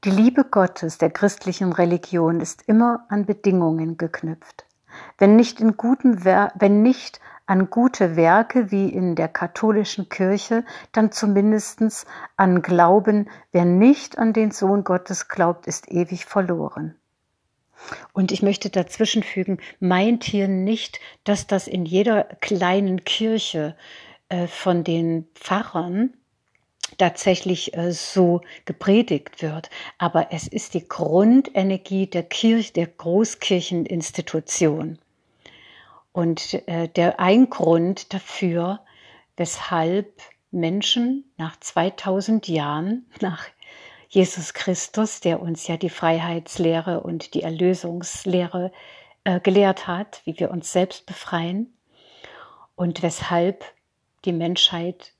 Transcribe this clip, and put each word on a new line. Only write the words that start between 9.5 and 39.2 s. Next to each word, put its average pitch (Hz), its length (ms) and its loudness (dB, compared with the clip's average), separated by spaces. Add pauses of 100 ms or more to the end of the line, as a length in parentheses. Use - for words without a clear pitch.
Kirche, 202 560 -2 (280)
dann 220 180 2
zumindestens 214 960 0 (300)
an 180 260 4
Glauben. 196 680 4 (220)
Wer 175 140 2
nicht 202 520 4
an 226 160 0
den 214 200 0
Sohn 196 320 0
Gottes 180 420 -4
glaubt, 175 400 -2
ist - 240 -10
ewig 175 340 -4
verloren. 160 680 -4 (1160)
Und 190 200 0
ich 190 100 -2
möchte 202 280 -2
dazwischen 202 520 -2
fügen, 185 360 -6 (220)
meint 190 440 2
hier 196 240 -2
nicht, 196 500 -4 (260)
dass 202 220 -2
das 196 220 -2
in 180 180 -4
jeder 202 380 2 (160)
kleinen 185 640 0
Kirche, 196 720 -4 (520)
äh, 175 180 -4
von 175 360 -2
den 165 520 -2
Pfarrern 185 800 -4 (840)
tatsächlich, 180 760 0
äh, 170 180 -2
so 175 480 2 (240)
gepredigt 196 800 0
wird. 160 260 -8 (300)
Aber 165 340 0
es 165 160 -10
ist - 260 -8
die 165 140 -6
Grundenergie 190 1200 2
der 170 160 -4
Kirch-, 226 480 0
der 165 140 -2
Großkircheninstitution. 170 2000 -2 (1120)
Und, 165 420 -4 (120)
äh, 170 220 -4
der, 170 320 0
ein 220 300 6
Grund 170 640 0
dafür, 180 680 -4 (560)